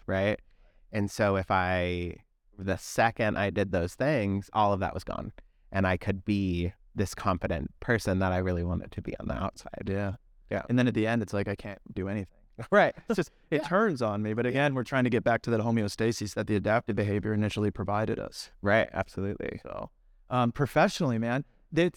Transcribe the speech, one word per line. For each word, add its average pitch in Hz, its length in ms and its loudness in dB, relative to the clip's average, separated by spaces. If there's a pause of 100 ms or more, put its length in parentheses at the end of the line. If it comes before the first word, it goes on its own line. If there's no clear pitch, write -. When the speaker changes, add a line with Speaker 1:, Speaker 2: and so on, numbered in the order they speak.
Speaker 1:
right? 98 320 0 (540)
And 104 180 -2
so 101 240 2
if 95 160 0
I, 90 640 0 (420)
the 95 200 -2
second 113 600 0
I 98 120 0
did 95 240 0
those 90 200 0
things, 104 600 0
all 104 180 4
of 98 80 0
that 95 140 -2
was 92 100 -8
gone. - 300 -8 (360)
And 98 160 0
I 92 120 2
could 98 260 -4
be 92 480 2 (240)
this 98 180 -2
confident 90 580 -2 (100)
person 101 380 2
that 95 120 2
I 90 60 2
really 90 260 0
wanted 87 280 -4
to - 100 -8
be - 180 -8
on - 80 -8
the - 60 -4
outside. - 560 -8
Speaker 2:
Yeah. 98 240 -2 (360)
Speaker 1:
Yeah. 104 200 -2
Speaker 2:
And 123 100 4
then 127 80 4
at 113 60 2
the 107 140 2
end, 117 160 2
it's 104 100 -6
like, 101 160 0
I 98 60 -2
can't 101 240 -12 (140)
do 95 140 -4
anything. 98 200 -4 (280)
Speaker 1:
<laughs> - 160 -6
Right. 190 220 6 (160)
Speaker 2:
It's 226 80 0
just, - 140 -2 (180)
it 160 140 2
Speaker 1:
Yeah. - 40 -8
Speaker 2:
turns 180 360 2
on 104 180 0
me. 107 140 -2
But 117 100 0
Speaker 1:
Yeah. 123 60 2
Speaker 2:
again, 139 240 2
we're 127 80 0
trying 131 220 2
to 123 40 4
get 113 140 4
back 117 180 4
to - 80 -6
that 113 100 2
homeostasis 113 760 0
that 110 120 -2
the 110 80 2
adaptive 107 400 2
behavior 104 380 0
initially 107 380 0
provided 104 480 -2
us. - 320 -12 (100)
Speaker 1:
Right. 104 320 4
Absolutely. - 680 -6
Speaker 2:
So, - 260 -10 (400)
um, 123 220 2
professionally, 147 640 0
man, 117 280 -2 (300)
it, 170 200 2